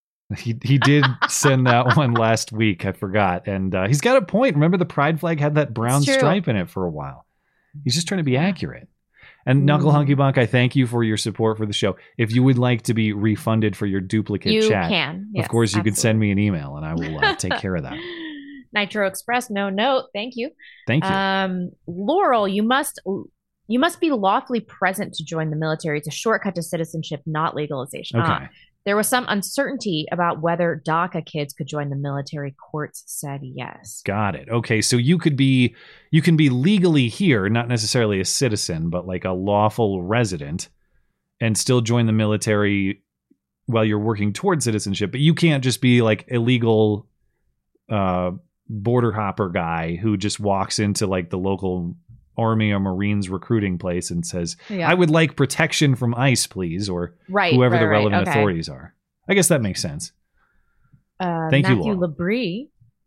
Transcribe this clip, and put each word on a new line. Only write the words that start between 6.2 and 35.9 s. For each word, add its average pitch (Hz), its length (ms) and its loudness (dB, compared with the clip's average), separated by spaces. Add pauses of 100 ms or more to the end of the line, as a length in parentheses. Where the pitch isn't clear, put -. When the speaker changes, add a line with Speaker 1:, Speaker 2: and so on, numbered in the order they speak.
Speaker 1:
in 117 80 0
it 87 140 -2
for 95 160 -4
a 85 60 -2
while. 71 340 -12 (580)
He's 127 120 0
just 170 120 -4
trying 196 120 -2
to 160 40 -2
be 127 140 2
accurate. 165 500 -4 (600)
And 139 140 4
Speaker 2:
Mm. 135 40 4
Speaker 1:
Knuckle 147 260 4
Honky 143 240 4
Bunk, 135 220 2
I 123 80 4
thank 123 300 2
you 131 100 4
for 117 180 0
your 107 140 2
support 110 400 0
for 110 80 -4
the 104 80 -6
show. 98 220 0 (240)
If 113 120 0
you 123 120 4
would 131 160 4
like 123 240 2
to 120 100 0
be 110 200 2
refunded 107 600 0
for 104 120 -4
your 98 140 0
duplicate 104 520 -2
Speaker 2:
You 220 160 2
Speaker 1:
chat, 170 200 0
Speaker 2:
can. 160 260 -2
Speaker 1:
of 196 180 -10
Speaker 2:
Yes, 123 140 -2
Speaker 1:
course, 117 260 2
you 110 80 0
could 104 120 0
Speaker 2:
absolutely. - 80 -4
Speaker 1:
send 110 180 2
me 104 120 2
an 98 80 0
email 95 380 -2
and 151 80 -10
I 82 80 -6
will, 80 320 -6
uh, 392 100 0
take - 220 -6
care 92 180 -4
of 85 80 -2
that. 302 140 -10 (400)
Speaker 2:
<laughs> 277 360 -20
Nitro 208 340 -2
Express, 240 420 -4
no 202 220 -2
note. 247 420 0
Thank 247 220 -8
you. 240 160 -8 (340)
Speaker 1:
Thank 147 180 2
you. 190 60 -2
Speaker 2:
Um, 190 640 -2 (160)
Laurel, 220 600 0
you 202 140 -2
must, 254 400 -2 (640)
you 233 120 0
must 339 200 0
be 330 120 0
lawfully 214 480 0
present - 560 -4
to 156 100 -10
join 160 240 -4
the 151 60 -4
military. 156 420 -2
It's 151 100 -8
a 151 40 -8
shortcut 208 420 -2
to 175 80 -6
citizenship, 160 640 -6
not 156 300 -4
legalization. 139 640 -6
Ah. 165 240 2
Speaker 1:
Okay. - 40 -16 (380)
Speaker 2:
There 202 100 0
was 208 140 0
some 247 180 0
uncertainty 208 840 -4
about 170 300 -2
whether 170 460 -2
daca 165 360 -2
kids 147 300 -8
could 139 140 -10
join 143 220 -6
the 139 80 -6
military. 139 540 -6 (200)
Courts - 360 -8
said 143 360 -10
yes. - 640 -14
Speaker 1:
Got 101 300 -2
it. 95 140 -14
Okay, 113 320 0
so - 160 0
you 143 200 4
could 160 180 0
be, 131 400 2 (360)